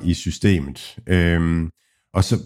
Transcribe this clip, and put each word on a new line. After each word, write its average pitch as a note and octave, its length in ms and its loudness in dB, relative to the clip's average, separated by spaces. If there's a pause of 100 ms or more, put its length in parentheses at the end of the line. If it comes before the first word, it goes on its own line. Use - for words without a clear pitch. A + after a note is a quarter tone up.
i F2 100 2
systemet. E2 840 -2 (100)
Øhm, E2+ 640 2 (440)
og F#2+ 100 4
så, A#2 220 -2